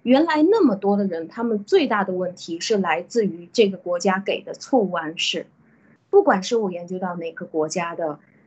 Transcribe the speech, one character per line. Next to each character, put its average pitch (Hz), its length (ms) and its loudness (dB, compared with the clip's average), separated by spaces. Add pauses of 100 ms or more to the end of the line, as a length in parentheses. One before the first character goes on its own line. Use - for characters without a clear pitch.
原 262 220 4
来 311 180 2
那 392 220 4
么 226 100 4
多 202 220 0
的 202 80 0
人， 165 240 -6
他 233 160 -6
们 214 200 -2
最 349 220 4
大 208 180 0
的 185 80 -4
问 180 220 -4
题 170 240 -10
是 208 200 0
来 175 240 0
自 214 240 -2
于 170 260 -6
这 214 160 4
个 190 80 -6
国 175 220 -4
家 185 260 0
给 - 180 -4
的 - 120 -12
错 - 260 0
误 180 120 -2
暗 165 260 -6
示。 214 280 -4 (640)
不 392 140 8
管 202 200 2
是 233 140 -2
我 208 160 0
研 175 140 -10
究 185 120 -8
到 180 180 -4
哪 165 160 -6
个 175 120 -14
国 160 240 -2
家 170 260 -4
的 160 240 -6 (280)